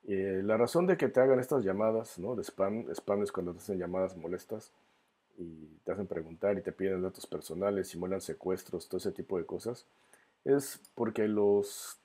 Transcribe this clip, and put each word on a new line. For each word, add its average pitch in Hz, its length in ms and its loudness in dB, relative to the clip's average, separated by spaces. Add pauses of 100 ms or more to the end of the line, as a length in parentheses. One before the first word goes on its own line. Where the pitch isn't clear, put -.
Eh, 95 360 0
la 107 120 2
razón 120 300 4
de 180 120 4
que 131 120 2
te 127 100 4
hagan 131 200 8
estas 123 240 2
llamadas, 110 560 0
¿no? 110 160 -4
De 90 80 -4
spam, 104 480 -2
spam 101 320 0
es 101 80 -4
cuando 87 220 -4
te 85 40 -12
hacen 95 220 -4
llamadas 92 360 -2
molestas 90 560 -10 (680)
y 80 300 -14 (160)
te 87 80 -4
hacen 95 140 -4
preguntar 85 520 -2
y 87 40 -4
te 82 100 -6
piden 95 300 0
datos - 240 -6
personales, 92 640 -2
simulan 92 340 -4
secuestros, - 680 -4
todo 92 120 -4
ese 95 120 -2
tipo 90 280 -4
de 82 60 -4
cosas, 110 420 -8 (560)
es 139 360 2 (140)
porque 110 340 0
los 101 760 2